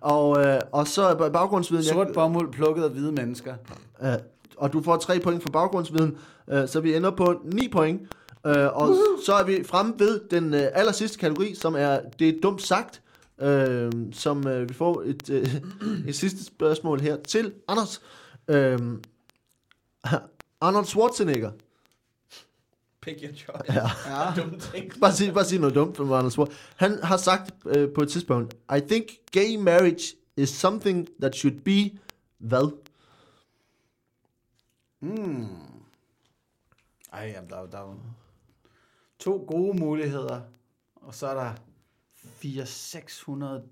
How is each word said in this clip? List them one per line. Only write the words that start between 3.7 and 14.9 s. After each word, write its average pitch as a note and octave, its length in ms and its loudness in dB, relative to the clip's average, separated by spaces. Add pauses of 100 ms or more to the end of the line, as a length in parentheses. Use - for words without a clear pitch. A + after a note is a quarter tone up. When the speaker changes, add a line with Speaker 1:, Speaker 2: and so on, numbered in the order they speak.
Speaker 1:
Ja, C3 140 0 (400)
og C#3 160 0
du D#3 100 0
får E3 140 4
tre F3 240 0
point F3 220 0
for - 80 -8
baggrundsviden, D#3+ 680 0 (340)
øh, C3+ 180 0
så D#3 120 -2
vi D#3+ 160 2
ender F#3 140 2
på - 340 2
ni G#3+ 240 -2
point. E3 320 2 (460)
Øh, D3 80 2
og C#3+ 340 2
Speaker 2:
Woohoo! F#4+ 80 6 (300)
Speaker 1:
så G3 80 4
er G3 100 4
vi F#3 200 0
fremme G#3+ 340 0
ved G#3 220 4 (100)
den, E3 240 2
øh, C#3+ 60 4 (120)
allersidste G#3 460 0
kategori, F3+ 360 -2
som E3 240 -2
er C#3 220 2 (180)
Det D#3+ 100 4
er D#3+ 40 4 (100)
dumt F#3+ 200 0
sagt, - 400 -2 (380)
øh, C3 520 2 (200)
som, C#3+ 360 -2
øh, B2 200 -4
vi B2+ 60 -12
får E3 320 0